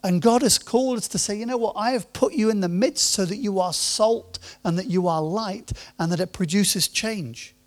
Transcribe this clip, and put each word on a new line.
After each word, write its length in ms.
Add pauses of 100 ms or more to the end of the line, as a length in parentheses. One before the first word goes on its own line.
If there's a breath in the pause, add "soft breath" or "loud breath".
And 180
God 220
has 160
called 400
us 80
to 100
say, 220
"You 80
know 100
what? 180
I 180
have 200
put 200
you 180
in 80
the 100
midst 400
so 160
that 120
you 220
are 140
salt 640 (260 loud breath)
and 140
that 80
you 220
are 160
light 480 (260 loud breath)
and 140
that 80
it 120
produces 560
change." 680 (120)